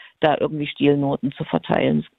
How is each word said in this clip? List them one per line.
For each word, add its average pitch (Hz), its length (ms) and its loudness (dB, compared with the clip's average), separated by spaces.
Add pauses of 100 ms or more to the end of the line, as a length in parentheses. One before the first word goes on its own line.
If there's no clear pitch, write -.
(200)
da 151 200 2
irgendwie 151 260 -2
Stilnoten 143 720 0
zu 160 60 -6
verteilen. 151 600 0 (160)